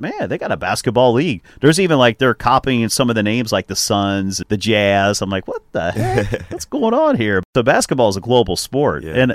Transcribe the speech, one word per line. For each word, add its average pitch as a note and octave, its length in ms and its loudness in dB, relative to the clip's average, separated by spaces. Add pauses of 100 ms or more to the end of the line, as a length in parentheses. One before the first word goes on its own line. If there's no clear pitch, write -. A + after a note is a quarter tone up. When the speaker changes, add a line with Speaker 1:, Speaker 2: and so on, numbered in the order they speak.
Speaker 1:
man, G#3 280 -8
they C3 100 -6
got - 120 -8
a - 60 -2
basketball A#2+ 560 2
league. B2 320 -2 (160)
There's D3+ 180 4
even, E3+ 200 2
like, A#2+ 200 4
they're B2+ 160 2
copying B2 540 0
some A#2+ 220 0
of A#2 40 0
the A2 80 0
names, A2+ 300 -2
like G2 160 -2
the F#2 80 -6
Suns, G2 720 -2
the G#2+ 80 -2
Jazz. G2+ 640 2
I'm G2 80 -4
like, F#2+ 160 -4
"What - 240 -10
the F2 220 -4
heck? G#2 500 -2
Speaker 2:
<laughs> - 80 -18
Speaker 1:
What's - 140 -10
going - 300 -2
on C#4+ 220 2
here?" G#2 280 0 (100)
So C3 80 2
basketball C3 460 2
is G2 80 -2
a G2 40 -6
global A#2 360 2
sport. G#2+ 480 -2
Speaker 2:
Yeah. D#2 100 -10
Speaker 1:
And, B2+ 200 2